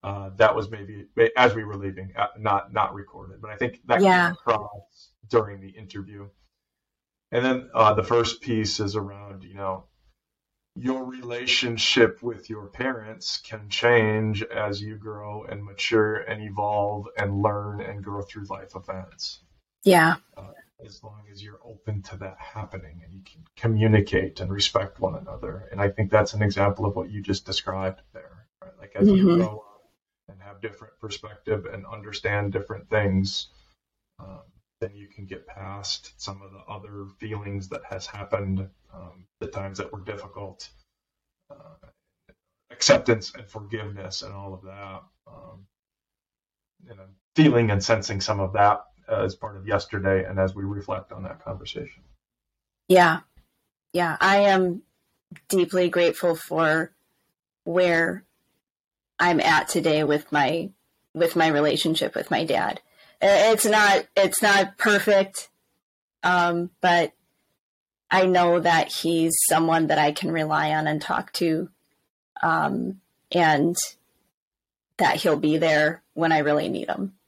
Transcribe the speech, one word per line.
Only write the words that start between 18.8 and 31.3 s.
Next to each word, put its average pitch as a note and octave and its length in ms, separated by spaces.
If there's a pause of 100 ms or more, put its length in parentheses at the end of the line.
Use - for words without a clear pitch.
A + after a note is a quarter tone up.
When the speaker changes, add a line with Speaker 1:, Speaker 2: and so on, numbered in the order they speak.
Speaker 2:
Yeah. E3+ 320 (180)
Speaker 1:
Uh, G2 180 (300)
as G2+ 220
long G#2 260
as G2 120
you're G#2 200
open G#2 420
to G2 120
that F#2+ 220
happening F2 680
and D#2+ 80
you G2 100
can - 220 (100)
communicate G#2+ 840
and F#2+ 100
respect G2 480
one F#2 180
another. - 540
And G2+ 80
I G2+ 120
think G2+ 200
that's G#2+ 220
an G#2 100
example G2+ 440
of F#2+ 100
what F#2 140
you G#2 100
just G2 240
described F#2+ 560 (140)
there, - 320 (160)
right? - 160
Like, - 180
as G3 100
you G#3 80 (120)
Speaker 2:
Mm-hmm. E3+ 160
Speaker 1:
grow G#2+ 160
up - 80 (640)
and F#2+ 120
have G2 200
different G#2 400
perspective G#2 680